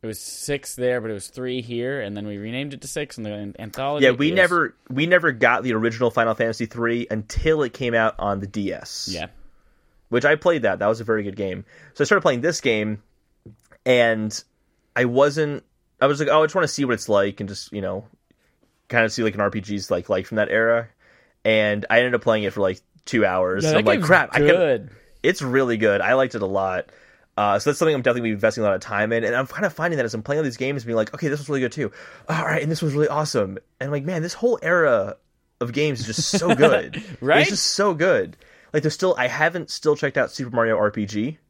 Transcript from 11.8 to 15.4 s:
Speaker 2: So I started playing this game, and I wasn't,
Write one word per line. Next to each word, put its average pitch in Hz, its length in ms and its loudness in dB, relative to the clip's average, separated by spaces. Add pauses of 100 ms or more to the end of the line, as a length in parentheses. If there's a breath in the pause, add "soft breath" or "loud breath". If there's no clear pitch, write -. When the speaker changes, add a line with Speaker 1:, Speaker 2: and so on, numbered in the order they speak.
Speaker 2:
So 147 80 0
I - 20 2
started 196 160 4
playing 127 200 0
this 160 200 -2
game, 107 400 0 (840)
and 117 580 2 (520)
I 123 100 2
wasn't, 143 580 2 (360)